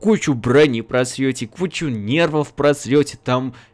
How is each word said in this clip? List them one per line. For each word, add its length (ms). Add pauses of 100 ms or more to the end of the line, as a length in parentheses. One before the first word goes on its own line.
кучу 340
брони 480
просрете, 640
кучу 420
нервов 640
просрете, 720
там 320 (200)